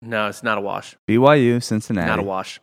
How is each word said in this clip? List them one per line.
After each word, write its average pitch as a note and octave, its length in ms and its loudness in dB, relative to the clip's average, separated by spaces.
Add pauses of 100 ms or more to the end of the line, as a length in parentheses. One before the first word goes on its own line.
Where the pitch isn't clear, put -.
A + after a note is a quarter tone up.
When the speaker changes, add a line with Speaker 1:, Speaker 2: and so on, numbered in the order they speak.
Speaker 1:
No, A2 260 -4
it's - 140 -10
not A2 160 -2
a - 20 -4
wash. G2 360 -8 (100)
Speaker 2:
B A2 120 4
Y C#3 180 6
U, A#2+ 240 2
Cincinnati. G#2+ 480 -4
Speaker 1:
Not G#2+ 100 0
a G2+ 40 -4
wash. F#2+ 400 -8